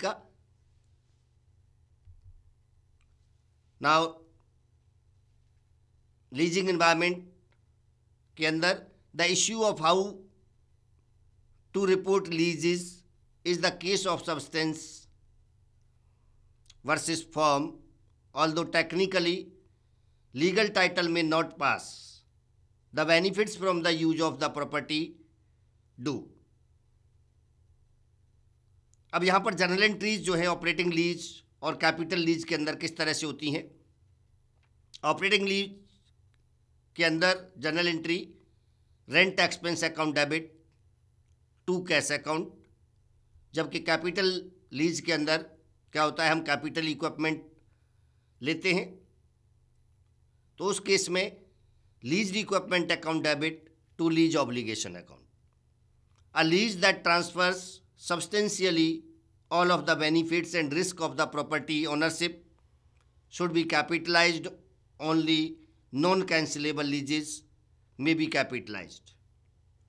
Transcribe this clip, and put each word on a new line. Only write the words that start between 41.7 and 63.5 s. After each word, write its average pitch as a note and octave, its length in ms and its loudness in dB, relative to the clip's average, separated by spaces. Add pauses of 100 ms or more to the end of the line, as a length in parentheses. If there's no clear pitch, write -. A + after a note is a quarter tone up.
cash D3 300 2
account, D#3 320 -4 (1040)
जबकि D#3+ 260 -4
कैपिटल E3+ 500 0 (440)
लीज D3 320 0
के E3+ 80 0
अंदर D#3 240 0 (560)
क्या D3+ 100 2
होता D3+ 220 0
है, D#3 60 4
हम D#3+ 120 2
कैपिटल D3+ 460 -2
इक्विपमेंट D#3 540 -4 (1000)
लेते D#3+ 320 -2
हैं F#3 120 0 (1700)
तो E3 60 -4
उस G3 220 -2
केस F#3+ 220 2
में F#3+ 280 -2 (640)
लीज F#3 340 0
इक्विपमेंट F3+ 540 0
account D#3+ 340 -2
debit D3+ 440 -2 (300)
to E3 100 2
lease D#3+ 340 4
obligation A2 520 -6
account। C2+ 320 -20 (1080)
A D#3+ 80 4
lease F#3+ 320 2 (100)
that F#3+ 180 4
transfers F3+ 800 0 (240)
substantially F3 960 0 (480)
all F3+ 200 4
of D3+ 140 2
the E3 100 4
benefits E3 600 0
and D3 180 -2
risk E3+ 280 -2
of D3 160 -4
the D3+ 100 0
property D3+ 600 -4
ownership D#3+ 560 -2 (920)
should F3 200 -2